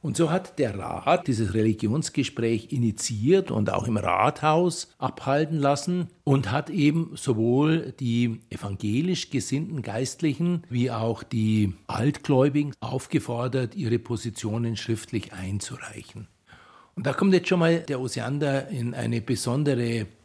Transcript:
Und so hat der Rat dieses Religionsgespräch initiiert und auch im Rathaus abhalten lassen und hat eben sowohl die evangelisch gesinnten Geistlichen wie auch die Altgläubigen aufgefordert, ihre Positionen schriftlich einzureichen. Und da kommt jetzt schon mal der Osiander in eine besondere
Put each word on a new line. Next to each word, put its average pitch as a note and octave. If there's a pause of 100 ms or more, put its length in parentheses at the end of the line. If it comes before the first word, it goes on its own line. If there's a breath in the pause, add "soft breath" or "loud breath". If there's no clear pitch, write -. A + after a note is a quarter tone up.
Und B2+
so E3
hat F#3
der G2
Rat F#2
dieses A2
Religionsgespräch A2+
initiiert B2
und G#2
auch F#2+
im A2
Rathaus D3+
abhalten D3
lassen C#3+ (140)
und C3+
hat D3
eben E3
sowohl C3
die A#2 (100)
evangelisch A2
gesinnten C#3+
Geistlichen C#3+
wie B2
auch A2+
die G#2+ (140)
Altgläubigen C#3+
aufgefordert, B2
ihre A#2+
Positionen A2+
schriftlich -
einzureichen. - (680 loud breath)
Und A#2+
da C#3
kommt G3
jetzt F3+
schon F#3
mal E3
der C#3+
Osiander C3+
in A#2+
eine A#2
besondere A#2+ (200)